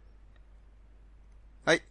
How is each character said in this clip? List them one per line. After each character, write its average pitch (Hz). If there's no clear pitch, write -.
は 156
い。 175